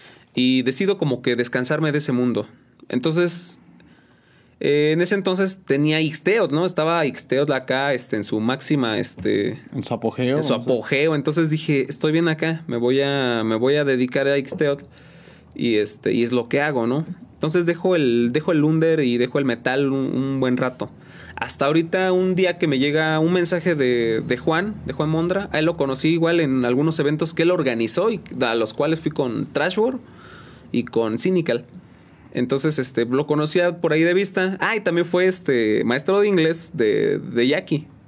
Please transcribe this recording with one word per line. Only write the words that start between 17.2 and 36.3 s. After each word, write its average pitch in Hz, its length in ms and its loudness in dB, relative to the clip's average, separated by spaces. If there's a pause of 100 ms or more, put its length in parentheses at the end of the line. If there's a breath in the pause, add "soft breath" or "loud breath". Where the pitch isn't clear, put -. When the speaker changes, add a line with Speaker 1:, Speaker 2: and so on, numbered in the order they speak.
Speaker 1:
Entonces 170 320 0
dejo 175 300 0
el, 120 360 2
dejo 151 200 0
el 151 120 4
under 160 360 4
y 120 180 2
dejo 123 200 0
el 143 60 0
metal 131 480 0
un, 135 220 -2
un 135 260 -2
buen 127 160 2
rato. 127 340 -4 (460 loud breath)
Hasta - 300 -2
ahorita, 170 460 2
un 185 220 2
día 175 220 2
que 175 100 0
me 139 120 2
llega 156 420 2
un 165 140 4
mensaje 175 400 2
de, 120 520 2
de 123 120 0
Juan, 180 360 0 (120)
de 160 80 -6
Juan 151 160 0
Mondra. 175 420 -2
A 147 60 0
él 156 80 2
lo 170 100 0
conocí 139 320 0
igual 165 320 2
en 131 240 0
algunos 143 340 2
eventos 156 360 0
que 165 80 0
él 170 80 4
organizó 131 600 0
y 196 100 -4 (200)
a 117 140 2
los 113 180 0
cuales 160 280 0
fui 160 100 -2
con 127 340 -4
Trashworld 214 560 -2 (720 loud breath)
y 120 120 -2
con 113 340 -2
Cynical. 160 480 -2 (640 loud breath)
Entonces, 139 460 -2
este, 123 260 -2
lo 131 220 -2
conocía 165 560 0
por 160 100 2
ahí 160 100 2
de 175 120 2
vista. 190 480 0
Ah, 208 140 0
y 214 40 -2
también 170 260 0
fue, 180 200 2
este, 117 580 0
maestro 143 360 2
de 208 80 4
inglés 165 440 0